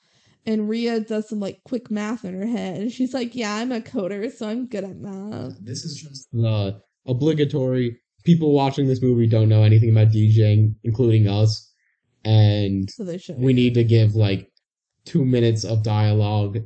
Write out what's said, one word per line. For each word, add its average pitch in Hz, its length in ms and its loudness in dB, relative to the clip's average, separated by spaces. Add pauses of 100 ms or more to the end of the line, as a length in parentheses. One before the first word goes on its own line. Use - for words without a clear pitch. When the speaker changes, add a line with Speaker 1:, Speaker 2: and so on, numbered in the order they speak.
(480)
Speaker 1:
And 214 220 -2
Rhea 233 300 -2
does 220 280 -6
some, 214 120 -8
like, 196 260 -10
quick 254 240 -8
math 214 340 -6
in 185 160 -10
her 196 60 -6
head. 190 340 -6
And 226 120 -6
she's 254 240 -4
like, 240 180 -6
"Yeah, 208 220 -6
I'm 240 160 -6
a 226 100 -6
coder, 202 500 -8
so 220 160 -12
I'm 240 200 -8
good - 160 -8
at - 140 -14
math." 196 600 -14
Speaker 2:
This 104 240 -12
is 143 160 -14
just 147 320 -20
the 107 480 -2 (280)
obligatory 131 920 -2 (260)
people 165 280 4
watching 139 340 0
this 127 140 0
movie 120 240 2
don't 113 240 4
know 107 140 6
anything 110 260 6
about 110 220 6
D 107 200 4
J 107 220 4
ing, 107 300 2
including 110 440 2
us. 107 460 -2 (500)
And 104 680 2
Speaker 1:
So - 120 -14
they 180 140 -10
should. 170 220 -12
Speaker 2:
we 131 140 2
need 123 200 2
to 117 100 2
give, 110 320 4
like, 98 320 0 (580)
two 151 200 -2
minutes 117 380 2
of 110 200 -2
dialogue 107 840 0